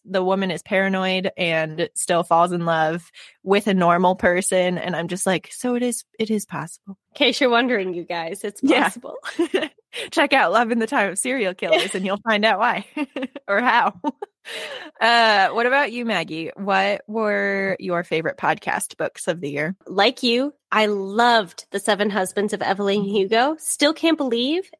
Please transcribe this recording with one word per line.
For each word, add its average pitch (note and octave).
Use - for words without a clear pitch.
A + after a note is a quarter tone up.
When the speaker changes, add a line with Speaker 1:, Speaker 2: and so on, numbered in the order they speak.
Speaker 1:
the F#3+
woman F#3+
is D#3+
paranoid F#3+
and D#3+
still F3
falls E3+
in F3
love E3
with G3+
a G3+
normal F3+
person. F3+
And F3
I'm E3
just F3+
like, F#3
"So B3
it A#3+
is, B3
it A3
is G#3+
possible." E3
Speaker 2:
In -
case B3
you're C4
wondering, A#3
you E3+
guys, E3+
it's G#3
Speaker 1:
Yeah. C4+
Speaker 2:
possible. -
<laughs> D#4+
Speaker 1:
<laughs> -
Check D4
out G#3
Love A3+
in A#3
the A3
Time G#3
of G3
Serial B3
Killers G3
and F#3+
you'll G3+
find G#3+
out A3
why G3+
<laughs> C4+
or G3+
how. A#3
Uh, A3
what A3+
about C4
you, A#3+
Maggie? E3
What G3
were G3+
your F3
favorite D#3+
podcast -
books -
of F3
the C#3+
year? D3+
Speaker 2:
Like G#3
you, B3+
I G#3+
loved G#3
The G3
Seven G#3
Husbands G3+
of G#3
Evelyn G3
Hugo. G#3+
Still -
can't D#4+
believe C4+